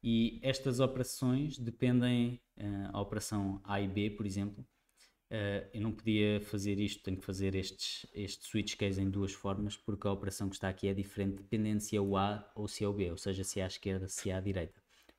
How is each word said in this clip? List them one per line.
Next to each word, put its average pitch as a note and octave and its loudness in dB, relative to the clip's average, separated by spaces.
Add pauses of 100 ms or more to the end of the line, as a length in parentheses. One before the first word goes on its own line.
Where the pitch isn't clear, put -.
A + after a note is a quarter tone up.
E A2+ 4
estas C3 0
operações C3 2
dependem, B2 4 (160)
eh, G2+ -4
a G2+ -2
operação G2+ -2
A G2+ -2
e G2+ 0
B, G2+ 0
por G#2 -4
exemplo, G2+ -4 (680)
eh, G2+ -2
eu G#2+ -4
não A2 0
podia G#2 4
fazer G2+ -2
isto, G2+ -2
tenho F#2+ -2
que - -12
fazer F#2+ 0
estes, - -4
este G2+ -8
switch G#2+ -2
case G2 0
em F#2+ 2
duas G2 0
formas, G2+ -2
porque G#2 -4
a G2 2
operação G2 -2
que F2+ -8
está G2 -2
aqui F#2+ -2
é G2 4
diferente, G2 -2
dependendo G#2+ 0
se - -4
é G2+ 4
o G2 4
A G#2 0
ou G#2 -4
se - -4
é G2+ 2
o G2+ 2
B, F#2+ 0
ou E2+ -6
seja, F#2+ -2
se - -4
é F#2+ 0
à F#2 0
esquerda, F#2+ -2
se - -4
é F#2 0
à F#2+ 0
direita. F#2 -2 (380)